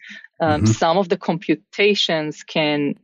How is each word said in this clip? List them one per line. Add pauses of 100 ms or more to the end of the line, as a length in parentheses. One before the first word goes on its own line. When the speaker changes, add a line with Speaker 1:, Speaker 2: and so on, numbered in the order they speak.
(400)
Speaker 1:
um,
Speaker 2:
Mm-hmm.
Speaker 1:
some
of
the
computations
can,